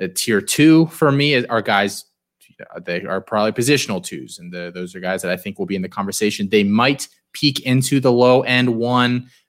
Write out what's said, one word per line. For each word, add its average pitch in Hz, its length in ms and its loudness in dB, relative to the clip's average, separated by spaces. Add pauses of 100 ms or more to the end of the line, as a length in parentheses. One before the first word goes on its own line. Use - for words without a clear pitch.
Uh, 92 140 -4
tier 104 280 0
two 160 460 4
for 151 220 0
me 143 220 2
is, 123 140 0
are 113 160 -2
guys, 101 420 0 (800)
they 87 200 -6
are 95 180 -6
probably 107 300 -2
positional 117 520 -2
twos. 67 340 -14
And 87 140 -18
the, 87 200 -10
those 90 220 -10
are 92 60 -14
guys 92 220 -4
that 90 80 -4
I 92 80 -2
think 101 200 -12
will 98 80 -4
be 95 100 -4
in 90 60 -4
the 92 60 -6
conversation. 101 640 -2
They 104 140 4
might 117 440 0 (240)
peak 139 280 -2
into 131 400 2
the 131 100 4
low 123 320 4
end 123 340 0
one 123 540 0 (180)